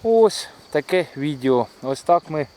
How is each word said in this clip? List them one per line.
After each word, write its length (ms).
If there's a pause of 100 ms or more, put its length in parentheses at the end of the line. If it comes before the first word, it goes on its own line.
ось 460 (220)
таке 360 (100)
відео. 500 (160)
Ось 200
так 260
ми 180 (100)